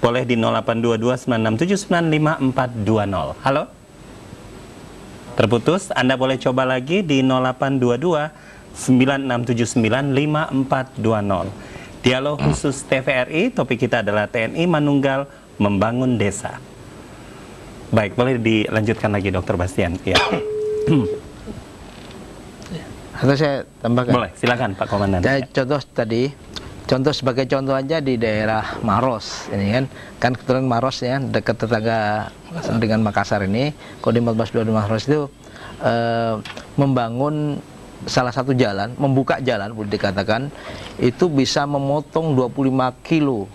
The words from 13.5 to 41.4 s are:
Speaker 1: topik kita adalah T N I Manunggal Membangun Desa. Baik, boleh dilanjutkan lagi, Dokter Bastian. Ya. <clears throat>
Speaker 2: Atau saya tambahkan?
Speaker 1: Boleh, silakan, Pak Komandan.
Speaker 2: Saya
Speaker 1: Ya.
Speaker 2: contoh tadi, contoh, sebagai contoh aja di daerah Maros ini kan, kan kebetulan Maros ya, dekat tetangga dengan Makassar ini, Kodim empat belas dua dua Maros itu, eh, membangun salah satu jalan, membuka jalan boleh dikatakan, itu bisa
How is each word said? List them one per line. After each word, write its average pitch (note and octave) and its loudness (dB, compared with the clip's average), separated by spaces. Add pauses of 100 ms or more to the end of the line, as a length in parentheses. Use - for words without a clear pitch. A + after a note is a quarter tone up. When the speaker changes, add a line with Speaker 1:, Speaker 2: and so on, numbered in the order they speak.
Speaker 1:
topik B2+ -2
kita A#2 0
adalah G#2 0
T A2+ 0
N - -4
I E3+ 2
Manunggal C#3 2 (320)
Membangun A2 2
Desa. - -2 (1300)
Baik, G2 2
boleh B2 2
dilanjutkan A2 2
lagi, G2 0
Dokter F#2 0
Bastian. F2 0
Ya. F#2 0 (720)
<clears throat> D3 4 (2000)
Speaker 2:
Atau C3+ 4
saya C#3 0 (160)
tambahkan? A#2+ 2
Speaker 1:
Boleh, A2 2
silakan, B2 0
Pak - -2
Komandan. G2 2
Speaker 2:
Saya C3+ 2
Speaker 1:
Ya. - -8
Speaker 2:
contoh C3+ 0 (100)
tadi, A#2+ 0 (600)
contoh, C3+ 4
sebagai B2+ 0
contoh C3+ 0
aja C#3+ 0
di C3 2
daerah A2 0
Maros A2+ 0
ini G2+ 2
kan, C3+ 2 (320)
kan A#2+ 2
kebetulan C3 0
Maros B2+ 0
ya, C3 0
dekat A2+ 0
tetangga A2 0 (480)
dengan A2 2
Makassar G2+ 0
ini, B2 0 (240)
Kodim A#2+ 4
empat A#2 2
belas A2 0
dua A#2 0
dua A2 2
Maros G#2+ 0
itu, C#3+ 2 (560)
eh, A#2 0 (400)
membangun C#3 0 (480)
salah B2 2
satu C3 0
jalan, A2 0
membuka C3+ 2
jalan A2+ -2
boleh G#2+ -6
dikatakan, G#2 0 (480)
itu B2+ 2
bisa C#3+ 2